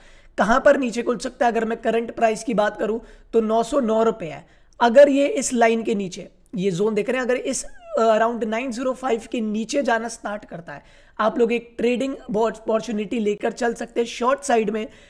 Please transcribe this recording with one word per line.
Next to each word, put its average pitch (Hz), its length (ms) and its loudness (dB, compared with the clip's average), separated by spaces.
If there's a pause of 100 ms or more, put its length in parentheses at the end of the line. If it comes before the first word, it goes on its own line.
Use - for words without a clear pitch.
(380)
कहाँ 233 280 4
पर 285 120 8
नीचे 240 260 -4
खुल 240 140 -2
सकता 247 280 -4
है? 240 60 4
अगर 226 140 -2
मैं 226 160 -6
करंट 233 340 -2
प्राइस 220 280 0
की 240 100 -4
बात 208 240 0
करूँ 220 240 -4 (320)
तो 226 80 4
नौ 220 220 0
सौ 277 160 0
नौ 220 240 2
रुपए 226 220 0
है। 147 200 -14 (340)
अगर 240 300 8
ये 277 180 4
इस 262 260 -2
लाइन 226 300 4
के 226 120 0
नीचे, 190 340 -8 (260)
ये 190 160 0
जोन 208 240 0
देख 202 140 -2
रहे 240 80 -2
हैं, 254 80 -2
अगर 240 100 0
इस, 269 280 -4
अ, 679 380 -6
around 226 420 2
नाइन 226 280 -4
ज़ीरो 254 220 -4
फ़ाइव 240 280 -4 (100)
के 254 100 -4
नीचे 220 420 -2
जाना 233 240 0
स्टार्ट 214 380 -10
करता 170 280 -16
है, 143 100 -18 (360)
आप 226 200 0
लोग 233 140 4
एक 233 240 -6
ट्रेडिंग 247 380 0
अपॉर्चुनिटी 220 1040 -2
लेकर 208 320 -2
चल 233 220 -2
सकते - 260 -6
हैं 233 80 -2
शॉर्ट 262 360 -2
साइड 226 260 2
में। 220 180 -6 (220)